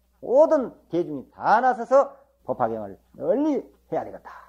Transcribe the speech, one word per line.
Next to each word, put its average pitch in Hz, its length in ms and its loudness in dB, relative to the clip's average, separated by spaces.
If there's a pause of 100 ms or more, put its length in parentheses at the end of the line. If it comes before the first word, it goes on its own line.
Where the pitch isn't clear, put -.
(220)
모든 294 520 2 (160)
대중이 151 400 -6
다 165 320 2
나서서 254 540 2 (300)
법화경을 110 540 -4 (140)
널리 247 500 -2 (280)
해야 143 120 -4
되겠다. - 280 -18 (180)